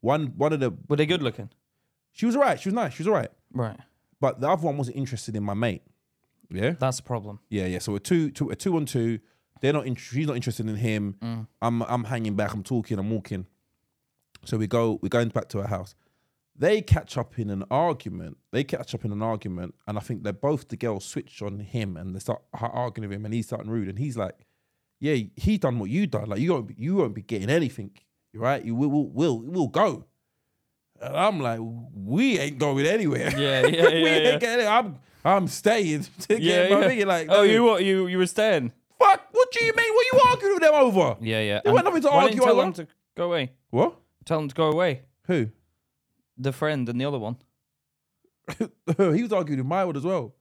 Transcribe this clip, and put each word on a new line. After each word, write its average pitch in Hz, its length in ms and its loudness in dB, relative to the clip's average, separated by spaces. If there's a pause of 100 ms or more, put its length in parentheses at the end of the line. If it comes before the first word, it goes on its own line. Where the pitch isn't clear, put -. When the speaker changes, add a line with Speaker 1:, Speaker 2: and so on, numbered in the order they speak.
Speaker 1:
one, 139 360 0
one 147 160 0
of 151 60 -2
the 123 160 -2 (140)
Speaker 2:
Were 147 80 0
they 151 100 2
good 165 160 -2
looking? 113 280 -8 (640)
Speaker 1:
She - 140 -4
was 233 80 2
all 285 80 4
right, 262 160 2
she - 100 -6
was 196 60 -2
nice, 208 200 -4
she 160 100 -10
was 190 40 -2
all 214 60 2
right. 131 160 -2 (220)
Speaker 2:
Right. 117 260 -6 (420)
Speaker 1:
But 127 200 -2
the 139 100 0
other 170 160 0
one 143 100 -2
wasn't 131 200 -6
interested 120 400 -8
in 104 80 -4
my 101 100 -4
mate, 110 280 -2 (680)
yeah? 104 300 -2
Speaker 2:
That's 131 180 -2
a - 60 -14
problem. 104 340 -8 (100)
Speaker 1:
Yeah, 98 180 -2
yeah, 90 120 -4
so 104 160 -6
a 101 60 -4
two, 156 320 0
two, - 180 -6
a - 60 -6
two 185 180 -2
on 151 120 -2
two, 117 340 -2 (400)
they're 143 120 2
not 139 140 -2
in-, 127 80 -4
she's 139 320 -4
not 143 80 -2
interested 117 340 -4
in 107 60 -4
him. 104 480 -2
Speaker 2:
Mm. 113 240 -8 (160)
Speaker 1:
I'm, 117 200 -2
I'm 120 220 -4
hanging 110 300 -4
back, 101 180 -2
I'm 104 120 -8
talking, 113 340 -4
I'm 98 120 -4
walking. 98 360 -6 (1000)
So - 140 -4
we 110 80 -2
go, 117 340 0
we're 92 80 -4
going 117 200 2
back 110 220 -6
to - 80 -6
her 98 100 -6
house. 95 260 -8 (640)
They 196 260 2
catch - 340 0
up 120 220 -6
in 107 100 -4
an 98 220 -6
argument. 110 680 -4 (160)
They 135 120 -2
catch 139 300 -8
up 117 120 -8
in 104 60 -4
an 104 100 -6
argument, 98 520 -6 (140)
and 104 80 -6
I 104 60 -6
think 98 220 -10
they're 101 100 -4
both 143 340 -4
the - 80 -12
girls 107 300 -6
switch - 340 -12
on 101 200 -8
him, 101 360 -6
and 90 180 -10
they 95 40 -10
start - 240 -6 (100)
ha-, 117 140 -8
arguing 117 420 -6
with 98 100 -8
him, 107 60 -10
and 110 80 -8
he's 113 140 -4
starting 107 240 -10
rude, 110 180 -4
and 98 100 -10
he's 135 200 -6
like, 95 160 -6 (640)
"Yeah, 143 180 0 (200)
he 208 200 2
done 123 220 -2
what 98 100 -4
you 180 180 0
done. 110 220 -6
Like, 104 120 -4
you 170 120 0
won't 123 140 -2
be, 92 100 -16
you 160 200 -4
won't 123 180 0
be 107 80 -10
getting 101 260 -6
anything, 131 440 -2 (420)
right? 117 280 -2
You 113 120 -6
will, 135 160 0
will, 147 180 0
will, 127 320 0
will 151 280 -2
go." 175 360 0 (960)
And 135 160 -8
I'm 185 240 0
like, 117 220 -4
"We 117 760 -2
ain't 143 200 -4
going 139 260 0
anywhere. 160 500 0
Speaker 2:
Yeah, 139 280 2
yeah, - 40 6
Speaker 1:
<laughs> - 20 6
Speaker 2:
yeah, - 200 6
Speaker 1:
We 165 200 4
ain't 160 160 4
Speaker 2:
yeah. - 140 4
Speaker 1:
getting 233 280 0
it. - 20 2
I'm, 208 300 2 (260)
I'm 190 240 4
staying." 196 640 0
<laughs> - 60 -20 (100)
To 208 100 4
Speaker 2:
Yeah, 180 300 2
Speaker 1:
get - 40 4
my 202 80 6
Speaker 2:
yeah. 202 80 4
Speaker 1:
thing, 226 180 2
like, 170 240 0
Speaker 2:
Oh, 196 60 8
Speaker 1:
"No." 208 80 8
Speaker 2:
you 220 200 8
what? 202 220 6
You, 190 200 4
you 180 120 -2
were 180 80 4
staying? 180 440 2 (280)
Speaker 1:
Fuck! 403 240 6 (100)
What 508 180 6
do 466 140 0
you 453 100 2
mean? 453 200 2
What 494 180 6
are 508 40 6
you 539 120 8
arguing 403 280 2
with 339 60 0
them 302 120 8
over? 190 480 4
Speaker 2:
Yeah, 110 180 0
yeah. 104 220 2
Speaker 1:
There - 20 -
Speaker 2:
And 208 80 4
Speaker 1:
wasn't 294 140 6
nothing 339 160 2
to 294 60 4
Speaker 2:
why 285 80 4
Speaker 1:
argue 277 120 6
Speaker 2:
didn't 220 140 0
you - 20 6
tell 240 160 6
Speaker 1:
over. - 20 4 (100)
Speaker 2:
them 160 140 -12
to - 60 -20 (240)
go 175 80 -2
away? 156 280 -2 (180)
Speaker 1:
What? 175 260 2 (300)
Speaker 2:
Tell 160 140 0
them 151 100 -4
to 135 40 -18
go 160 160 2
away. 156 320 0 (200)
Speaker 1:
Who? 143 260 0 (920)
Speaker 2:
The 135 100 -2
friend 143 360 -2
and 120 100 -4
the 131 60 -2
other 143 140 -4
one. 117 180 -6 (1120)
Speaker 1:
<laughs> 160 80 -10 (400)
He 180 260 2
was 233 80 -4
arguing 156 280 -2
with 131 80 -4
Myward 175 300 -2
as 139 80 -6
well. 165 360 -4